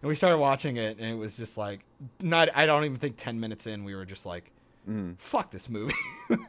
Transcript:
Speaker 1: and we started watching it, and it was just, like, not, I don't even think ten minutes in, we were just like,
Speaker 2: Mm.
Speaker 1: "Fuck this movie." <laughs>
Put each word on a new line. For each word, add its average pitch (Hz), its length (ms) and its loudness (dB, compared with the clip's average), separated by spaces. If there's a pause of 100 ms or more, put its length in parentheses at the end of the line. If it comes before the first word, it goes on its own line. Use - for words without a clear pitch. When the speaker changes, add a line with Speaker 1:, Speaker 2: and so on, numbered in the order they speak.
Speaker 1:
and 143 80 -2
we 156 60 2
started 170 240 6
watching 139 380 2
it, 110 200 -2
and 110 100 -8
it 113 80 -4
was 107 220 -8
just, 113 220 -10
like, 101 220 -6 (400)
not, 165 340 6
I 147 100 8
don't 151 200 6
even 135 120 -4
think 123 200 -4
ten 113 220 -6
minutes 110 280 -8
in, 104 160 -8
we 101 100 -8
were 95 120 -8
just 95 200 -14
like, 87 260 -12 (380)
Speaker 2:
Mm. 92 300 -4
Speaker 1:
"Fuck - 320 -4
this 98 180 -12
movie." 113 240 -4 (360)
<laughs> - 40 6 (160)